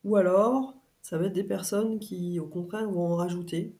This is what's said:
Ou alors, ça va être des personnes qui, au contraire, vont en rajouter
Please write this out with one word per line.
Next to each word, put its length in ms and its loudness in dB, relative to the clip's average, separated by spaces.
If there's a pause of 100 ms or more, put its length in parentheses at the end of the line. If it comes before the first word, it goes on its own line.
Ou 120 2
alors, 600 4 (260)
ça 160 -6
va 80 2
être 80 0
des 100 0
personnes 540 -2
qui, 420 -4
au 60 -4
contraire, 420 -6
vont 260 0
en 20 2
rajouter 640 -4